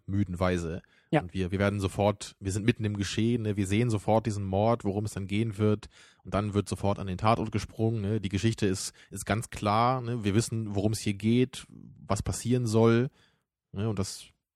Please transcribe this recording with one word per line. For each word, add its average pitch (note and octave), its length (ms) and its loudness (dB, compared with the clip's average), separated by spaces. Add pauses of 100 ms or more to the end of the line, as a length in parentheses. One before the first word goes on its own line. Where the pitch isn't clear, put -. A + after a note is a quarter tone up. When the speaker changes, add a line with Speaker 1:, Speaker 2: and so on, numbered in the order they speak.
Speaker 1:
müden F#2+ 320 0
Weise. F2+ 420 0 (300)
Speaker 2:
Ja. D#3+ 100 4
Speaker 1:
Und F2+ 140 -12
wir, F#2 160 -2
wir G2 80 -2
werden G2+ 200 2
sofort, G2+ 600 0
wir G2 120 -4
sind G2+ 140 -4
mitten A#2 180 4
im G#2 140 -2
Geschehen, A2 460 0
ne? G#2 140 -2
Wir G2+ 100 0
sehen A2+ 240 2
sofort A2 340 2
diesen G#2 180 -4
Mord, G#2 420 0
worum G2+ 200 -2
es G#2+ 80 -6
dann F#2+ 140 -8
gehen G#2 320 -4
wird. G#2+ 280 2 (360)
Und F#2 100 -6
dann G2 220 0
wird G2+ 120 2
sofort G2+ 300 -2
an G2 80 -8
den F#2 140 -6
Tatort A2 320 2
gesprungen, A2+ 500 -2
ne? G#2 180 -2
Die F#2+ 100 -4
Geschichte G#2+ 360 0
ist, - 280 -2 (180)
ist G2 140 -10
ganz G#2 260 -2
klar, A#2 500 2
ne? A#2+ 220 -6
Wir G2+ 100 2
wissen, A2 400 0
worum G2+ 200 0
es G#2+ 60 -4
hier G#2 140 -2
geht, A2+ 560 0
was - 540 -6
passieren B2 420 -2
soll, A#2 460 6 (600)
ne? G2+ 160 -4
Und G2+ 120 -4
das, - 240 -6 (320)